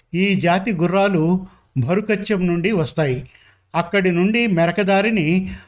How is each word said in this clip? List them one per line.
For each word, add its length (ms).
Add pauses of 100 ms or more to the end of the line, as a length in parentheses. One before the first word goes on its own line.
(140)
ఈ 220
జాతి 380
గుర్రాలు 720 (320)
భరుకత్యం 720
నుండి 240
వస్తాయి. 580 (460)
అక్కడి 360
నుండి 360
మెరకదారిని 1040 (140)